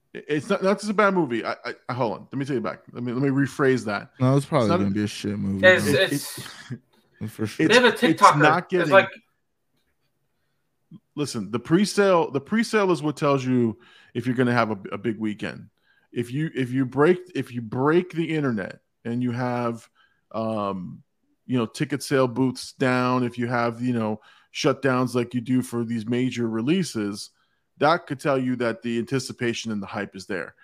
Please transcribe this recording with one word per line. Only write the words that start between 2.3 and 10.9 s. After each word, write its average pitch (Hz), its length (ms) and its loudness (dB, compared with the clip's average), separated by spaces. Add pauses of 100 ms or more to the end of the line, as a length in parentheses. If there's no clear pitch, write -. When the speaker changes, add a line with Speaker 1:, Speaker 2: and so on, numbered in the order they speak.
Speaker 1:
Let 131 60 -6
me 139 80 -2
take 139 100 -2
it 107 60 -2
back. 80 180 -6 (120)
Let 120 120 -10
me, 123 80 -4
let 127 100 -2
me 143 60 2
rephrase 131 560 2
that. 104 340 -6
Speaker 2:
No, 131 180 4
it's 139 100 2
probably 127 200 2
Speaker 1:
It's 101 40 2
not - 80 4
Speaker 2:
gonna 101 120 0
Speaker 1:
a 98 40 -2
Speaker 2:
be 104 100 0
a - 20 -2
shit 101 320 -6
movie, 98 280 2
Speaker 3:
It's, 185 180 6
Speaker 2:
though. - 80 0
Speaker 1:
It, 185 200 2
Speaker 3:
it's - 260 -6 (840)
Speaker 1:
it, 107 100 -8
<laughs> - 0 -
Speaker 2:
For 110 160 -6
sure. 160 220 0
Speaker 3:
They 214 60 4
have 247 100 8
a 233 40 8
Speaker 1:
it's, - 140 0
it's 165 200 2
Speaker 3:
TikToker. 170 160 8
Speaker 1:
not 160 260 4
Speaker 3:
It's - 60 -14
Speaker 1:
getting 170 200 2
Speaker 3:
like 190 180 8 (2000)